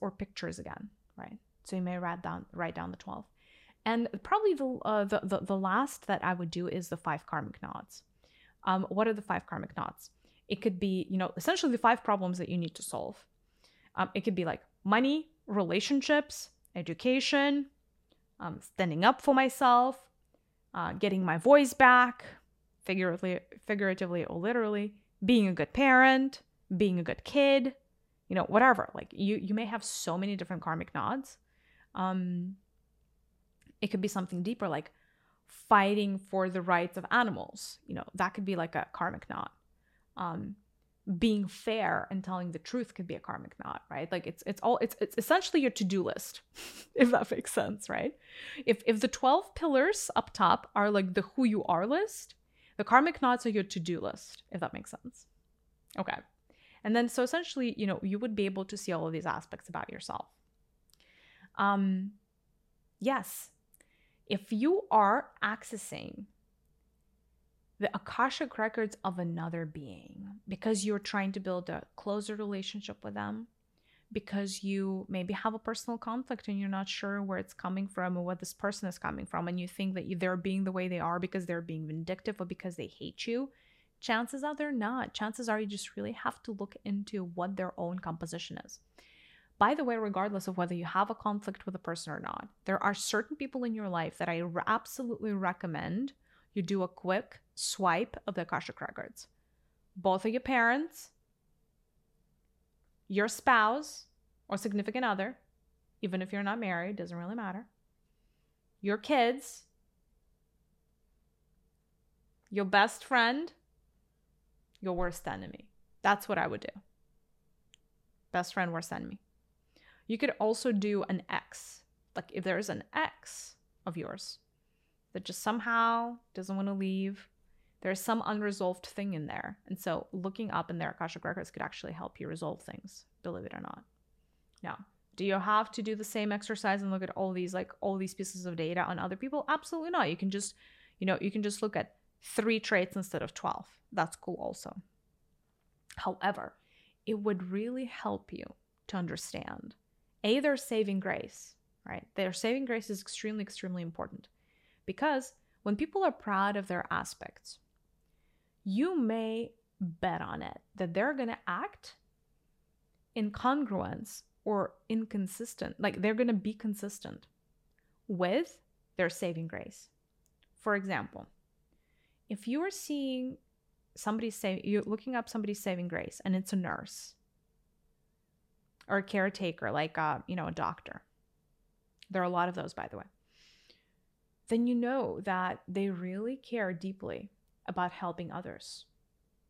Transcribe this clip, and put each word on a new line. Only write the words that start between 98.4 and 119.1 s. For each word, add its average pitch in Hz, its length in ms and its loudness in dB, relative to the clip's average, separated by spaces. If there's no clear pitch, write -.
Akashic 165 380 -4
records. - 480 -10
Both 190 300 2
of 220 60 2
your 247 100 0
parents, 262 680 2
your 202 200 2
spouse 240 800 2
or 196 100 -4
significant 208 480 -2
other, 202 320 0
even 185 200 -2
if 185 120 -8
you're 202 100 -2
not 202 160 -2
married, 190 360 -2
doesn't 175 220 -8
really 175 180 -6
matter. 214 300 -6
Your 196 160 0
kids, 262 640 2
your 202 160 0
best 202 380 4
friend, 254 480 2
your 190 120 -2
worst 175 340 -2
enemy. - 400 -10
That's 202 260 4
what 196 100 0
I 170 100 2
would 196 140 -4
do. - 200 -12
Best 180 220 -2
friend, 175 180 0
worst 165 200 -6
enemy. - 280 -8